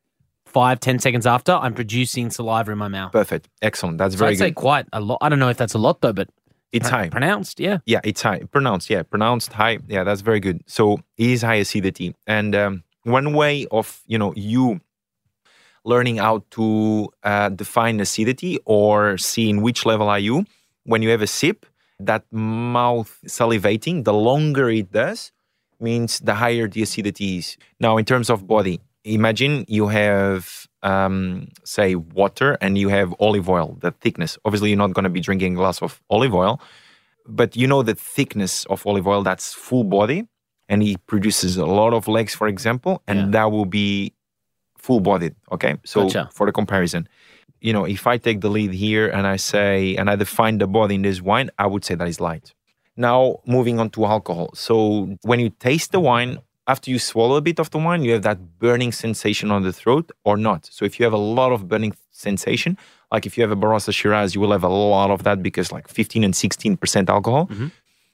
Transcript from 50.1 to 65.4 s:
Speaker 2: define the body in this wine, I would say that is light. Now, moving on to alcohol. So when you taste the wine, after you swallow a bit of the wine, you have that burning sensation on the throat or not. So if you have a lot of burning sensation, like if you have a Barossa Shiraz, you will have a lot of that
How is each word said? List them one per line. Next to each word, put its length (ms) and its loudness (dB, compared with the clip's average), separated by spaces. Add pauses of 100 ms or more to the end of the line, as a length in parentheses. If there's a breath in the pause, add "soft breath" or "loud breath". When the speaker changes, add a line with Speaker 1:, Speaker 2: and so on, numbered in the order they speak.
Speaker 2:
define 420 0
the 100 0
body 280 2
in 60 -2
this 200 -2
wine, 280 0 (100)
I 80 0
would 160 -4
say 120 -4
that 120 -4
is 140 -6
light. 320 -8 (420)
Now, 500 2
moving 340 2
on 120 0
to 140 -2
alcohol. 500 -2
So 680 0
when 180 2
you 80 0
taste 420 -2
the 80 2
wine, 400 0 (260)
after 260 -2
you 80 0
swallow 360 2
a 60 2
bit 180 -2
of 120 -2
the 60 -4
wine, 260 0
you 100 2
have 100 0
that 360 -4
burning 340 2
sensation 580 -2
on 120 2
the 100 -2
throat 380 0 (120)
or 140 2
not. 340 0
So 140 -6
if 140 -4
you 40 2
have 100 4
a 40 2 (220)
lot 120 4
of 160 -4
burning 260 -2 (180)
sensation, 680 -4 (340 soft breath)
like 140 -2
if 120 -10
you 60 2
have 80 2
a 60 0
Barossa 360 0
Shiraz, 400 0
you 80 -4
will 100 2
have 120 2
a 60 4
lot 420 2
of 120 -2
that 200 0